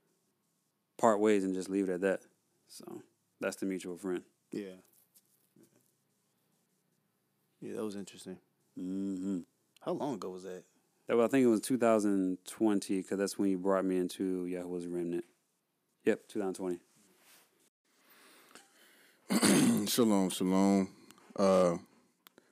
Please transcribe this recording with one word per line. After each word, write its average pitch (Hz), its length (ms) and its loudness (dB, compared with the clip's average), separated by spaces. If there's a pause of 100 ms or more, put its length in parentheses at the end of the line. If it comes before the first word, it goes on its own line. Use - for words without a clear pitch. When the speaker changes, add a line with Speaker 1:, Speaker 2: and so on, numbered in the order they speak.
(960)
Speaker 1:
part 110 240 2
ways 104 240 2
and 95 100 -2
just 92 140 -8
leave 95 220 -2
it - 20 -2
at 87 80 -4
that." 95 220 0 (460)
So - 340 -18 (360)
that's 98 180 -6
the 101 100 -6
mutual 90 320 -6
friend. 90 260 -6 (260)
Speaker 2:
Yeah. 95 260 -10 (2750)
Yeah, 101 140 -12
that 107 100 -6
was 101 120 -8
interesting. 92 420 -14 (400)
Speaker 1:
Mm-hmm. 95 640 -6 (400)
Speaker 2:
How 160 120 -8
long 143 220 -6
ago 98 160 -10
was 92 140 -14
that? 92 200 -14 (420)
Speaker 1:
That 120 100 0
was, 117 100 4
I - 20 -2
think 131 160 4
it 123 40 6
was 110 120 4
two 131 160 -2
thousand 104 680 2
twenty, 101 560 0
'cause 95 160 -4
that's 98 200 -2
when 98 120 2
you 95 80 0
brought 95 260 0
me 92 140 0
into 92 480 -4
Yahuwah's 90 400 -8
Remnant. 87 400 -6 (800)
Yep, 110 240 -2
two 110 120 -10
thousand 95 140 -6
twenty. 90 260 -6 (2500)
Speaker 3:
<clears throat> - 580 4
Shalom, 101 440 4
shalom. 95 580 4 (480)
Uh, 92 400 4 (760)